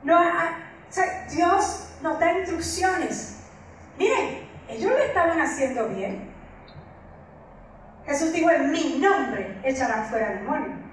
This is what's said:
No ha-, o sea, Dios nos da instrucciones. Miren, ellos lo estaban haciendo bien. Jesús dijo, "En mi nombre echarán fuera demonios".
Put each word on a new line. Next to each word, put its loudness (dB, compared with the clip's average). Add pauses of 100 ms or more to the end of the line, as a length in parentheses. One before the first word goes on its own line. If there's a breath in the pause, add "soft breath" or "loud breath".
No 4
ha-, 2 (320)
o -18
sea, -2
Dios 0
nos -2
da 4
instrucciones. -2 (580)
Miren, 0 (200)
ellos 0
lo 4
estaban 4
haciendo 0
bien. -6 (1700)
Jesús 0
dijo, 4
"En 4
mi 0
nombre 0
echarán 0
fuera -2
demonios". -6 (140)